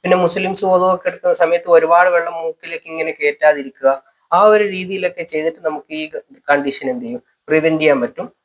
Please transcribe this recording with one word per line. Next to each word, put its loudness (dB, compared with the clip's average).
പിന്നെ 2
മുസ്ലിംസ് -2
wudu 2
ഒക്കെ -6
എടുക്കുന്ന -2
സമയത്ത് 0
ഒരുപാട് 4
വെള്ളം -2
മൂക്കിലേക്ക് -10
ഇങ്ങനെ -6
കയറ്റാതിരിക്കുക. 0
ആ 2
ഒരു 2
രീതിയിലൊക്കെ -6
ചെയ്തിട്ട് -4
നമുക്ക് -8
ഈ -4
കണ്ടീഷൻ -2
എന്ത് -8
ചെയ്യും, -10
പ്രിവെന്റ് 2
ചെയ്യാൻ 4
പറ്റും. -8